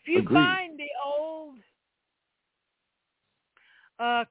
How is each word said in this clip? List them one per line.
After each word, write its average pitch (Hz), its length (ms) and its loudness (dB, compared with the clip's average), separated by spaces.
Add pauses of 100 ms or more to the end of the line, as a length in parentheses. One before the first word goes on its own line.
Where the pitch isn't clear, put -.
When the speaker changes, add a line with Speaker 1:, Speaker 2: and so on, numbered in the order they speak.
Speaker 1:
you 339 120 4
Speaker 2:
Agreed. 196 160 2
Speaker 1:
find 359 440 2
the 294 80 -10 (180)
old, 302 500 -6 (2500)
uh, 240 320 0